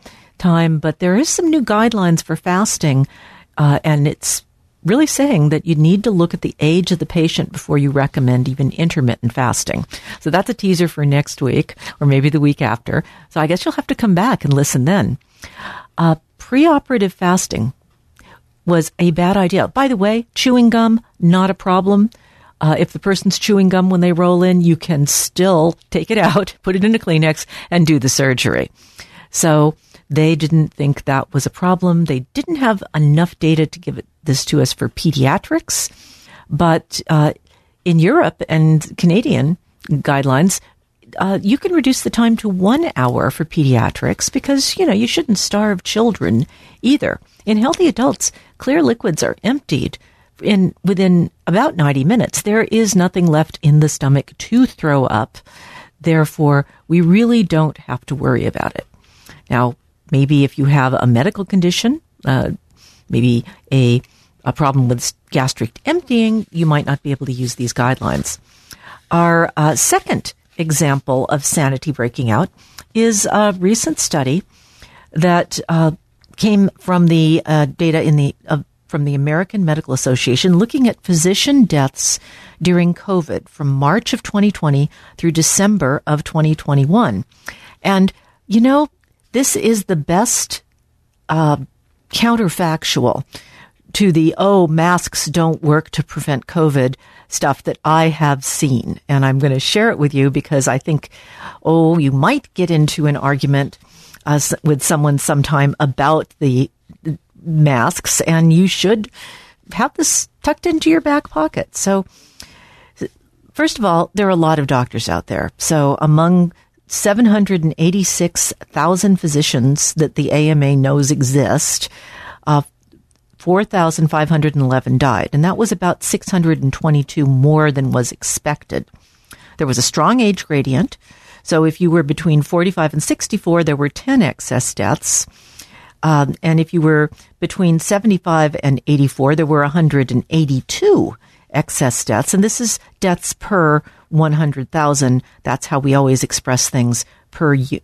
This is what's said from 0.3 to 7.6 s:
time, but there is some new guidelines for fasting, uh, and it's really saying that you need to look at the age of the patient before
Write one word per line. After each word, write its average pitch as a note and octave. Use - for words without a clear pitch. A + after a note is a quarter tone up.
time, E3
but D3+
there F3+
is D4+
some F4
new D#4
guidelines G#3
for E3
fasting, E3+
uh, C#3+
and D3+
it's -
really B3+
saying E3+
that D3+
you E3
need E3
to A#3+
look E3+
at F3+
the -
age E3+
of E3
the D#3+
patient E3
before -